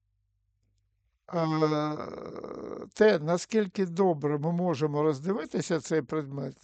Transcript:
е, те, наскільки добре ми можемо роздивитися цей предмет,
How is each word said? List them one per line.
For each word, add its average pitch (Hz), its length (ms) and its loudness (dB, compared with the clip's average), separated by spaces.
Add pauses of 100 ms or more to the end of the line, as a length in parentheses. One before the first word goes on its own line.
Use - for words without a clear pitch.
(1300)
е, 170 120 2 (1500)
те, 214 240 6
наскільки 185 680 0
добре 165 520 2
ми 156 140 0
можемо 156 500 0
роздивитися 160 800 0
цей 156 220 0
предмет, 139 600 -6